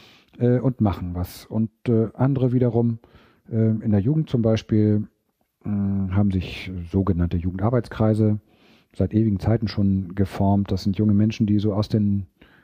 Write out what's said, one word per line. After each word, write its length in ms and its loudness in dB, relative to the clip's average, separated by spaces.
äh, 220 2
und 220 -2
machen 340 -2
was.“ 300 -10
Und, 260 -4
äh, 260 2
andere 380 0
wiederum, 480 0
äh, 60 -8
in 360 0
der 100 4
Jugend 280 -2
zum 120 4
Beispiel, 680 2
mh, 520 -2
haben 140 4
sich 420 -6
sogenannte 460 0
Jugendarbeitskreise 1000 0
seit 200 -2
ewigen 260 2
Zeiten 280 0
schon 460 -2
geformt. 580 0
Das 120 -4
sind 140 -2
junge 160 2
Menschen, 340 0
die 120 2
so 140 -2
aus 160 -2
den, 380 0